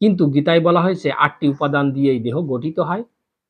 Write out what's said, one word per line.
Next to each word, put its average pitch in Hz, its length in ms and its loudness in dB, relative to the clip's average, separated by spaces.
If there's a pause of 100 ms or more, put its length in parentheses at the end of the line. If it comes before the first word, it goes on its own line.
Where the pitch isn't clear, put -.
কিন্তু 180 260 2
গীতায় 147 340 2
বলা 170 220 2
হয়েছে, 175 300 -2
আটটি 147 360 -2
উপাদান 139 440 0
দিয়েই 135 280 0
দেহ 120 200 -4
গঠিত 147 380 -4
হয়, 180 260 -2 (460)